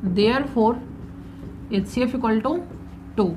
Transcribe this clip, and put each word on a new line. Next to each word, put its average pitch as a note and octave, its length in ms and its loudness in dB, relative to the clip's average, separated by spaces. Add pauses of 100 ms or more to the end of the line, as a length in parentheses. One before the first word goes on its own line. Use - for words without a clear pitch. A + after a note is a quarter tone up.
(160)
therefore A#3+ 600 4 (960)
एचसीएफ़ B3 440 0
equal A3 240 2
to D4 160 0 (600)
टू। G3+ 200 4